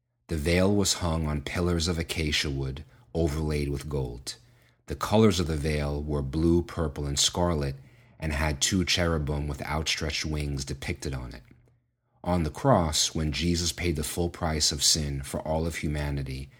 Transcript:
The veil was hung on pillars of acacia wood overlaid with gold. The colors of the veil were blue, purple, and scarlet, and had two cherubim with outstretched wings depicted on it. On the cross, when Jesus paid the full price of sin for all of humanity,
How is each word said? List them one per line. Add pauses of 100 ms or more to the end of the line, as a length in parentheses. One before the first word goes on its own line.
(280)
The
veil
was
hung
on
pillars
of
acacia
wood (320)
overlaid
with
gold. (520)
The
colors
of
the
veil
were
blue,
purple,
and
scarlet, (420)
and
had
two
cherubim
with
outstretched
wings
depicted
on
it. (800)
On
the
cross,
when
Jesus
paid
the
full
price
of
sin
for
all
of
humanity, (100)